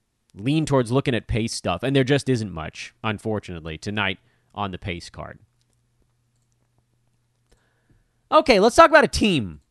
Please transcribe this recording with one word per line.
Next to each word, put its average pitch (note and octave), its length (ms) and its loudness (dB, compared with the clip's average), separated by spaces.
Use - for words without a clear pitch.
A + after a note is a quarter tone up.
lean C#3+ 320 -2
towards B2+ 240 0
looking C3 240 0
at - 140 -6
pace A2+ 260 -4
stuff, F#2 300 -4
and C#3 100 0
there C3+ 80 4
just C3+ 260 0
isn't A2 240 -2
much, - 400 -12
unfortunately, F#2 720 -6
tonight G#2 400 -2
on G2+ 200 -6
the F2+ 60 -10
pace F2 320 -10
card. - 280 -16
Okay, C4+ 260 6
let's A3 160 4
talk E4 160 4
about D4 140 6
a - 40 2
team. A#2 520 -2